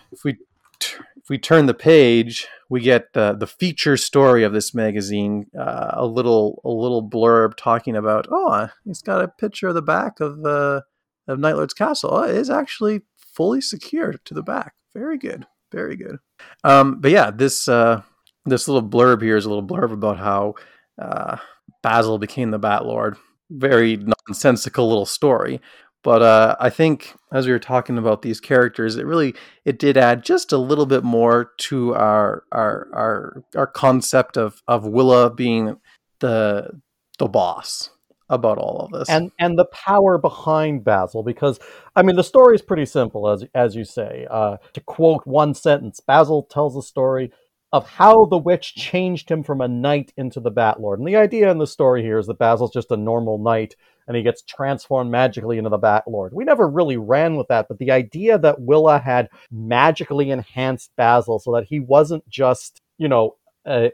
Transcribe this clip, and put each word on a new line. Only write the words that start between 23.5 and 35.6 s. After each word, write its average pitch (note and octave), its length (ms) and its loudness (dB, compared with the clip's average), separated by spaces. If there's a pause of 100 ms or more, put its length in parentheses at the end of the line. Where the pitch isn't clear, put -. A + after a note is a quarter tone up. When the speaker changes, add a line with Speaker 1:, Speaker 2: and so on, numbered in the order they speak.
Speaker 1:
Very B2+ 460 2
nonsensical A2 920 -2
little G#2 180 0
story. C3 540 -2 (440)
But, A2+ 180 4
uh, A2 380 6
I B2 100 0
think D#3+ 440 -2 (180)
as C3 140 -2
we B2+ 60 0
were A#2+ 60 0
talking B2 400 -4
about A2 240 -2
these A2+ 180 -8
characters, A#2 560 0
it A#2+ 80 -8
really, D3+ 300 -2 (300)
it C3+ 140 -4
did C#3+ 180 2
add A#2+ 260 4
just F4 300 -2
a C#3+ 60 2
little C#3 280 0
bit C3 160 2
more A#2 560 2
to A#2+ 360 -4
our, G#2+ 580 0
our, G#2+ 400 -4
our, A2 520 -6 (120)
our - 100 -2
concept C3 720 0
of, A2 320 -4
of A2+ 180 0
Willa B2 420 4
being A#2 480 -4 (440)